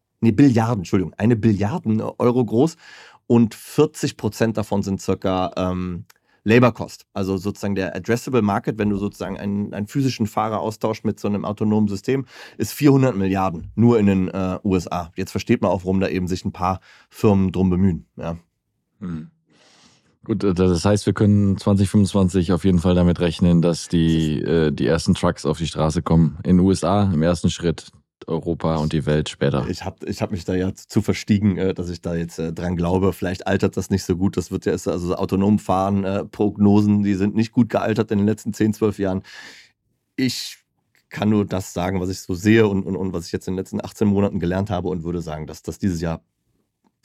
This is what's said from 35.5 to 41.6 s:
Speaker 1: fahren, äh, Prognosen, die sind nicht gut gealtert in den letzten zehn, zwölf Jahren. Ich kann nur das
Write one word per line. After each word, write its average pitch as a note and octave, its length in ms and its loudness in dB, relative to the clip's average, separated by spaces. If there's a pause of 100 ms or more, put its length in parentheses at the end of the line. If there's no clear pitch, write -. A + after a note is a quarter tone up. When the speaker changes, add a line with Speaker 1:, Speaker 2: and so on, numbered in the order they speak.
Speaker 1:
fahren, G2 460 0
äh, F#2+ 220 -4
Prognosen, G#2 760 2
die G2+ 140 0
sind G2+ 180 0
nicht A2+ 200 -2
gut A#2 160 2
gealtert G#2 420 0
in G#2+ 60 0
den G2+ 100 2
letzten G#2+ 260 -2
zehn, G#2+ 200 0
zwölf G#2 260 -2
Jahren. F#2+ 240 -2 (920)
Ich - 400 -4 (520)
kann G#2 200 -2
nur G#2 160 2
das - 280 -6